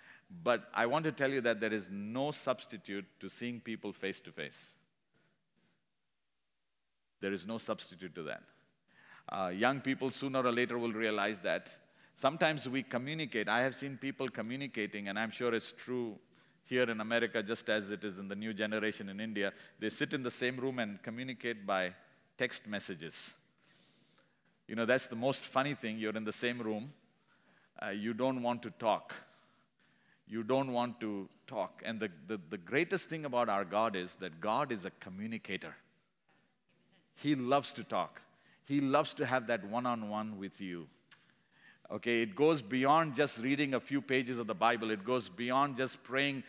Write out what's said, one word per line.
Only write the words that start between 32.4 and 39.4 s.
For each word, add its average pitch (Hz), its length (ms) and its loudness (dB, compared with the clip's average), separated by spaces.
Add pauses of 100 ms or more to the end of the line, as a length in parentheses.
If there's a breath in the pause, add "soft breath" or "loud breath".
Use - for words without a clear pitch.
the 104 80 -4
greatest 170 500 0
thing 160 160 -6
about 120 240 2
our 98 160 2
God 104 300 2
is 90 200 -2
that 82 240 -8
God 123 320 2
is 95 140 -4
a 95 60 -6
communicator. 98 840 -8 (1400)
He 147 180 0
loves 131 400 2
to 117 100 -8
talk. 90 380 -2 (440 soft breath)
He 143 160 2
loves 143 340 4
to 147 100 0
have 123 220 2